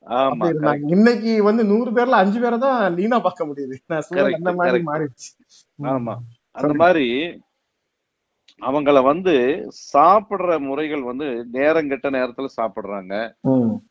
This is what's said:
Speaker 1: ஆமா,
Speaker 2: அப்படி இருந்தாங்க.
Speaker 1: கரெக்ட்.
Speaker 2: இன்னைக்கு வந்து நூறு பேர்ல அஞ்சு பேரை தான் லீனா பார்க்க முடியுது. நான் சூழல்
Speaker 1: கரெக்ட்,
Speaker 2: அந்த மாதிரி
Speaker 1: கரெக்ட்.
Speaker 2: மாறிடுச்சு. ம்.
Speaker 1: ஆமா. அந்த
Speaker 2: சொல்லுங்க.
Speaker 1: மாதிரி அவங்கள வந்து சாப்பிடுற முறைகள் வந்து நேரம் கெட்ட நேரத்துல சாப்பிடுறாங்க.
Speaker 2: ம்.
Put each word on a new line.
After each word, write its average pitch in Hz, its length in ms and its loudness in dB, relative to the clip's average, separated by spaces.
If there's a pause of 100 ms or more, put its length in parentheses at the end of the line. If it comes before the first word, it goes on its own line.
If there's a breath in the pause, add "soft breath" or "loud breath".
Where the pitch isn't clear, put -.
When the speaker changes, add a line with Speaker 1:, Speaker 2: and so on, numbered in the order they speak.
Speaker 1:
ஆமா, 120 160 -2
Speaker 2:
அப்படி 135 260 0
இருந்தாங்க. 147 280 0
Speaker 1:
கரெக்ட். 147 120 -4
Speaker 2:
இன்னைக்கு 220 520 4
வந்து 214 220 2
நூறு 220 260 0
பேர்ல 240 260 2
அஞ்சு 202 240 2
பேரை 233 180 0
தான் 233 360 0
லீனா 220 240 0
பார்க்க 180 280 -2
முடியுது. 139 280 -10 (120)
நான் 160 140 -4
சூழல் 143 240 -2
Speaker 1:
கரெக்ட், 175 100 0
Speaker 2:
அந்த 170 180 -4
மாதிரி 175 240 0
Speaker 1:
கரெக்ட். 170 120 -2
Speaker 2:
மாறிடுச்சு. 147 400 -6 (500 soft breath)
ம். 143 80 -8
Speaker 1:
ஆமா. 120 280 -4 (380)
அந்த 131 140 -6
Speaker 2:
சொல்லுங்க. 151 180 2
Speaker 1:
மாதிரி 165 220 4 (1600)
அவங்கள 139 400 2
வந்து 165 320 2 (520)
சாப்பிடுற 180 720 2
முறைகள் 143 440 -4
வந்து 123 500 -6
நேரம் 147 360 2
கெட்ட 139 220 -4
நேரத்துல 127 460 -4
சாப்பிடுறாங்க. 98 580 -8 (260)
Speaker 2:
ம். 127 320 2 (180)